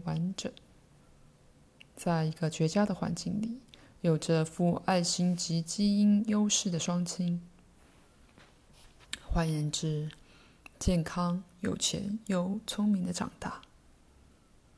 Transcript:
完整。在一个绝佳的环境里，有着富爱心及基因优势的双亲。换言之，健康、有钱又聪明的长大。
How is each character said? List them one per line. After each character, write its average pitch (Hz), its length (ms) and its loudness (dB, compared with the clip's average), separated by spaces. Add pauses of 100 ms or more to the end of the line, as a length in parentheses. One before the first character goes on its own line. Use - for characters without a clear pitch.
完 165 280 -2
整。 - 160 -8 (1400)
在 165 300 0
一 156 80 0
个 156 160 -2
绝 160 180 0
佳 202 200 4
的 202 80 0
环 170 200 -2
境 180 280 -4
里， 233 180 -6 (400)
有 165 160 4
着 160 260 2
富 170 440 0
爱 185 160 4
心 180 340 2
及 165 240 -2
基 202 400 2
因 208 260 6
优 208 220 2
势 202 220 0
的 170 80 0
双 175 260 0
亲。 175 420 -2 (1800)
换 165 180 0
言 151 240 0
之， 151 400 -4 (680)
健 175 260 2
康、 175 400 -2 (160)
有 - 160 -2
钱 202 420 -4 (100)
又 185 380 0
聪 208 220 0
明 190 160 2
的 180 80 -2
长 - 260 -4
大。 - 220 -10 (1160)